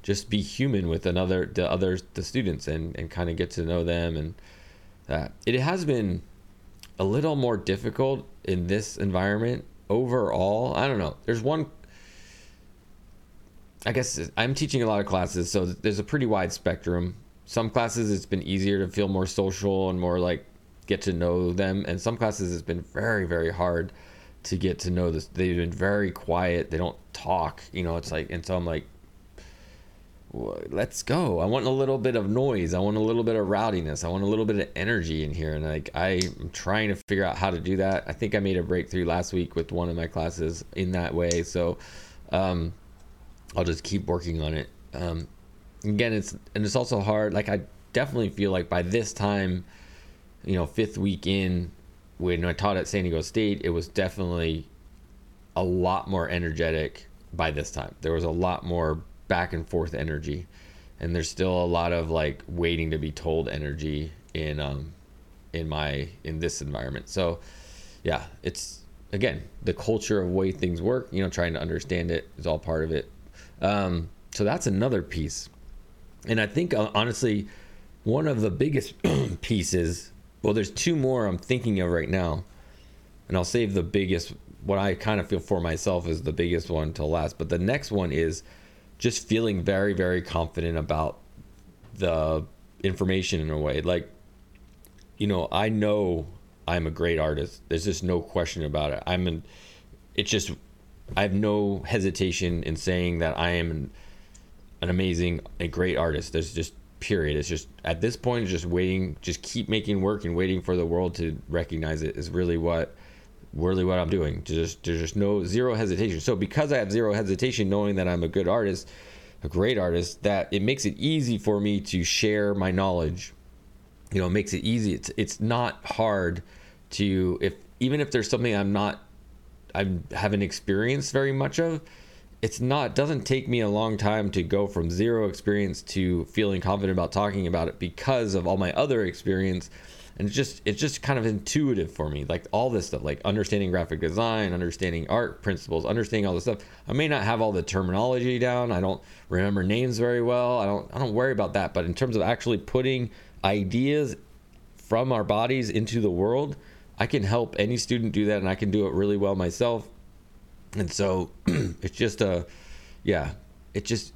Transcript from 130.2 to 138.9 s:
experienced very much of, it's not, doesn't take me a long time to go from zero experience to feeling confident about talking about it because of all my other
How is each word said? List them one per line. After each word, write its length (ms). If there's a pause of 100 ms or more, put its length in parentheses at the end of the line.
experienced 720
very 220
much 260
of, 220 (640)
it's 160
not, 340
doesn't 280
take 260
me 140
a 80
long 260
time 360
to 120
go 240
from 220
zero 400
experience 520
to 440
feeling 340
confident 320
about 220
talking 340
about 220
it 100
because 560
of 100
all 120
my 160
other 320